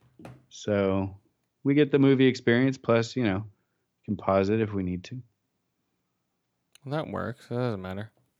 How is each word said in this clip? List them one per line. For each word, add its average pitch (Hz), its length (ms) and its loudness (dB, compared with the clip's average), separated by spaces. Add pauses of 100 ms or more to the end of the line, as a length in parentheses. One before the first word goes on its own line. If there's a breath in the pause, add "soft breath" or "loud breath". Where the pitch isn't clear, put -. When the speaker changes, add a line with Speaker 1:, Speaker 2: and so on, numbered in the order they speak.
(480)
Speaker 1:
So 95 680 -2 (460)
we 139 120 2
get 143 180 4
the 147 80 4
movie 135 260 6
experience, 127 500 2
plus, 117 380 0
you 127 80 -2
know, 104 220 0 (640)
can 104 100 -4
pause 98 320 2
it 110 120 0
if 104 120 -4
we 101 100 -4
need 90 220 -6
to. 127 180 -14 (1600)
Speaker 2:
Well, 135 200 -8
that - 80 -10
works. 98 360 -8
That 120 80 -6
doesn't 120 260 -4
matter. 98 280 -10 (300)